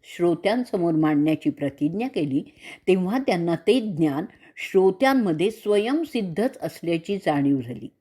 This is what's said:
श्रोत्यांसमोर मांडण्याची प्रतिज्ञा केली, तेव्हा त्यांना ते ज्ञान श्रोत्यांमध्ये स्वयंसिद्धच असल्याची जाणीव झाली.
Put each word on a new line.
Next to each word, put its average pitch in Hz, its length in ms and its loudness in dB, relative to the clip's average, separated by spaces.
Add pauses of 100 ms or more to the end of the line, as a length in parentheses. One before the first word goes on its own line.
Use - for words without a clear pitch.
श्रोत्यांसमोर 175 880 0
मांडण्याची 156 560 2
प्रतिज्ञा 151 580 -4
केली, 160 360 -2 (440)
तेव्हा 190 320 2
त्यांना 175 360 0
ते 220 240 2
ज्ञान 160 460 -2 (320)
श्रोत्यांमध्ये 190 920 2
स्वयंसिद्धच 220 1080 -2
असल्याची 170 560 -4
जाणीव 143 440 2
झाली. 117 260 -12 (140)